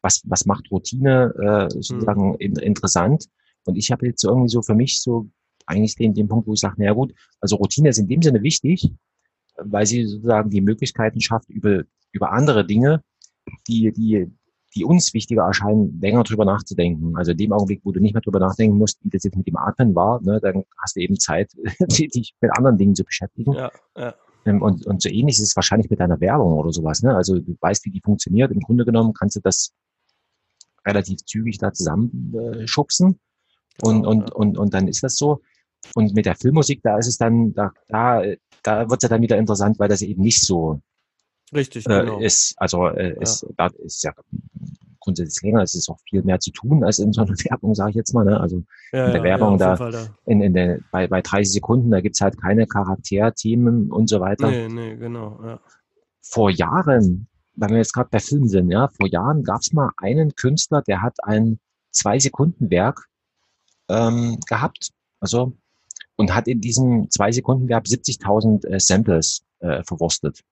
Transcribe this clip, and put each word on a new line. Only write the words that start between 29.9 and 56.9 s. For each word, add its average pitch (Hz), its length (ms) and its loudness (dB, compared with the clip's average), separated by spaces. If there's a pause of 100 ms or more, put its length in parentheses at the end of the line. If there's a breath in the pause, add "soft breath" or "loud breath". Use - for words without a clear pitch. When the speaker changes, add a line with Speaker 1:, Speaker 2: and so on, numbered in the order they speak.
Speaker 1:
relativ 101 420 -2
zügig 110 320 -6
da 101 140 -4
zusammen, 117 600 -4
äh, 113 320 -8
schubsen. 180 540 2 (640)
Und, 110 200 2
Speaker 2:
Genau, - 80 0
Speaker 1:
und, 110 200 2
Speaker 2:
ja. - 40 -18
Speaker 1:
und, 104 240 0
und 98 160 0
dann 95 140 0
ist - 160 -4
das 131 120 -4
so. 147 240 0 (540)
Und 107 200 2
mit 104 120 2
der 87 100 0
Filmmusik, 139 460 2
da 107 160 2
ist 117 100 0
es 120 100 -4
dann, 117 360 2
da, 101 180 -2 (160)
da, 113 340 0 (400)
da 107 280 0
wird's 127 120 0
ja 117 60 0
dann 117 140 2
wieder 113 160 2
interessant, 107 400 0
weil 101 100 0
das 98 140 0
eben 95 200 -4
nicht 113 220 2
so, 80 360 -2 (760)
Speaker 2:
Richtig, 131 320 -4
Speaker 1:
äh, 117 140 4
Speaker 2:
genau. 110 200 -4
Speaker 1:
ist. - 360 0
Also, 87 320 0
äh, 90 260 -2
Speaker 2:
Ja. - 60 -12
Speaker 1:
ist, - 260 -4 (100)
da 90 100 0 (180)
ist - 200 -10
ja 76 80 -4 (880)
grundsätzlich 85 400 -6
länger, 107 200 2
es 87 120 -2
ist 85 140 -6
auch 82 100 -12 (100)
viel 95 140 0
mehr 92 180 0
zu - 120 -8
tun 135 320 2
als 107 140 0
in 104 140 2
so 113 100 0
einer 95 80 0
<laughs> 95 140 -4
Werbung, - 300 -2
sag 104 160 0
ich 101 60 -4
jetzt 113 180 -4
mal, 113 100 4
ne? 98 160 4
Also 90 220 -2 (300 loud breath)
Speaker 2:
Ja, 131 140 0
Speaker 1:
in 123 60 2
der 120 80 0
Speaker 2:
ja, 80 40 -4
Speaker 1:
Werbung 104 240 2
Speaker 2:
ja, 101 60 4
auf 95 40 2
Speaker 1:
da, 107 100 4
Speaker 2:
jeden 107 100 2
Fall 117 140 -6
da. 113 160 -10 (220)
Speaker 1:
in, - 120 4
in 95 120 2
der, 90 240 0 (120)
bei, 92 180 -2
bei 92 120 0
dreißig 98 340 -2
Sekunden, 117 360 0
da 95 100 4
gibt's 101 200 -4
halt 98 200 0
keine 107 260 2
Charakterthemen 107 1200 0
und 110 180 0
so 104 120 2
weiter. 101 300 0
Speaker 2:
Nee, 117 180 -4
nee, 113 280 -10
genau, 117 480 -12
ja. 113 160 -14 (600 soft breath)
Speaker 1:
Vor 104 300 2
Jahren, 104 760 2 (300)